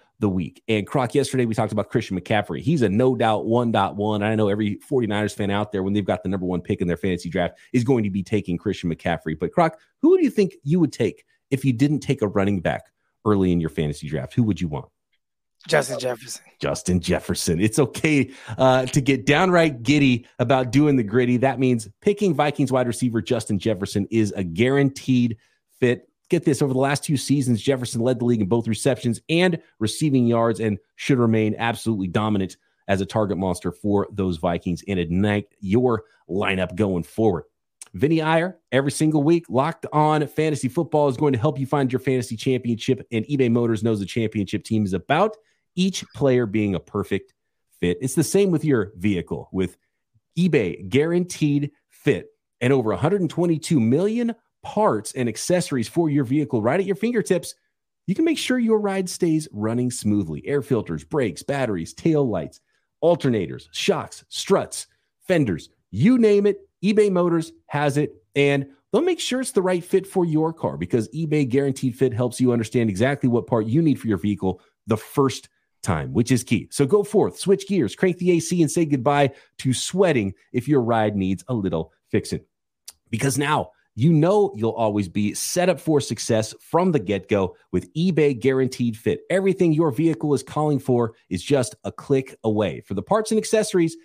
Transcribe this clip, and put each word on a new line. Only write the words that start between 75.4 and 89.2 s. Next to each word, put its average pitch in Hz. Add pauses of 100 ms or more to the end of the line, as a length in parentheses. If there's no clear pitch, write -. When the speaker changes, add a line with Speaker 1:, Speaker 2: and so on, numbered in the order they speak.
Speaker 1:
time, 73
which 120
is 120
key. -
So 143
go 202
forth, 135
switch 196
gears, 165
crank 185
the 180
A 170
C, 175
and 143
say 170
goodbye 143 (260)
to 127
sweating 143 (180)
if 123
your 143
ride 110
needs 95
a 127
little 87 (160)
fixing. - (640)
Because 120
now 143 (240)
you 143
know 180
you'll 110
always 104
be 104
set 180
up 156
for 151
success 113
from 175
the 147
get-go 98 (160)
with 90
eBay 151
Guaranteed 127
Fit. -